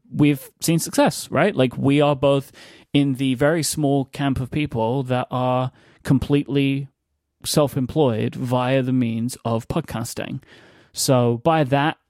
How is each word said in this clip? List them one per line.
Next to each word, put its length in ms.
we've 400
seen 180
success, 500
right? 260
Like, 220
we 220
are 160
both 360
in 220
the 200
very 280
small 420
camp 340
of 120
people 520
that 280
are 400
completely 840
self-employed 920
via 480
the 100
means 500
of 240
podcasting. 720
So 500
by 220
that 320